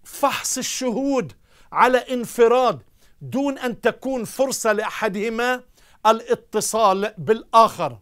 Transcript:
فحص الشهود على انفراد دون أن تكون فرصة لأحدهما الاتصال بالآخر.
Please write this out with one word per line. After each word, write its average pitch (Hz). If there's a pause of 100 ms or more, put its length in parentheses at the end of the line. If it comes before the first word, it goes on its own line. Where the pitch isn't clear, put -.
فحص -
الشهود 254 (400)
على 240
انفراد 240 (380)
دون 269
أن 247
تكون 247
فرصة 247
لأحدهما 220 (440)
الاتصال 214
بالآخر. 180